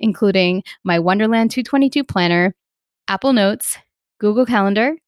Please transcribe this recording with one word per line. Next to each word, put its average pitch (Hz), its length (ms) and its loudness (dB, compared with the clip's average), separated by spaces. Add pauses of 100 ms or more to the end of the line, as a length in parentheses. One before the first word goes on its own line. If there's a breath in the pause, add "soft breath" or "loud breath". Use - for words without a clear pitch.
including 185 600 0 (220 loud breath)
my 175 140 0
Wonderland 220 520 0
two 254 120 -4
twenty-two 277 420 0
planner, 175 500 0 (540)
Apple 196 240 0
Notes, 214 440 0 (420)
Google 214 280 0
Calendar 214 500 0 (120)